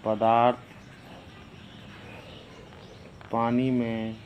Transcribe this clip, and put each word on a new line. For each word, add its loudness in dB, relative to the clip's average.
पदार्थ 4
पानी 2
में -2